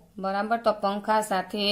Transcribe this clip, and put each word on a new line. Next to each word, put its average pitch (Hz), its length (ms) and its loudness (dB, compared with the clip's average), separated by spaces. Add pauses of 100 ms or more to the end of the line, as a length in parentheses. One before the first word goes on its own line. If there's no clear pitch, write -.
(180)
બરાબર? 202 400 0
તો 226 140 2
પંખા 208 480 0
સાથે 202 520 -2